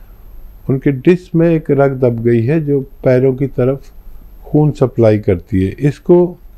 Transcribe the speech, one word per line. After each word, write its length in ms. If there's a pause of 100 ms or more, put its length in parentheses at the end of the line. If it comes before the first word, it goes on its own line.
(680)
उनके 220
डिस्क 440
में 140
एक 220
रग 280
दब 240
गई 220
है 200
जो 160
पैरों 540
की 120
तरफ 440 (540)
खून 260
सप्लाई 480
करती 460
है। 140
इसको 580 (200)